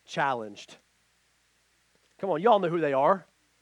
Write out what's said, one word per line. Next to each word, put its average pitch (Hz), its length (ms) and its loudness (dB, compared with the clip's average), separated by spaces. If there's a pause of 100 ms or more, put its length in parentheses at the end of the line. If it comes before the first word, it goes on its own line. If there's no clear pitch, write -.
challenged. 120 720 -6 (1400)
Come 196 100 -6
on, 160 120 -2
y'all 214 180 6
know 180 100 -2
who 170 100 -4
they 147 140 -2
are. 160 320 2 (360)